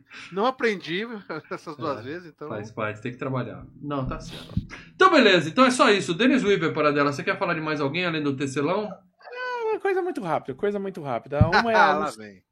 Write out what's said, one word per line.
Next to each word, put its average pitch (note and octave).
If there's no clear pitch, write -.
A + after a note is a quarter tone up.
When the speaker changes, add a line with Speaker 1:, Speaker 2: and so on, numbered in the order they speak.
Speaker 1:
não G3
aprendi G#3+
<laughs> F#3+
essas E3+
duas C#3
Speaker 2:
É, -
Speaker 1:
vezes, D#3
então D3+
Speaker 2:
faz G#2+
parte, G#2+
tem B2+
que -
trabalhar. B2
Não, C#3+
tá D#3
certo. -
Então, F#4
beleza, G3+
então E3
é B3
só B3+
isso. G3
Dennis A#3+
Weaver, E3
Paradela, D3
você C3
quer F#3+
falar F3
de D#3+
mais D3+
alguém D3+
além D#3+
do C#3+
Tecelão? D3
Speaker 3:
É, B4
uma G#4
coisa F#4+
muito F4
rápida, D#3
coisa G#3
muito G3
rápida. C#3
Uma A3+
é A3
a D3+
Speaker 1:
<laughs> -
Lá D#3
Speaker 3:
Luc-, A#2+
Speaker 1:
vem. G#2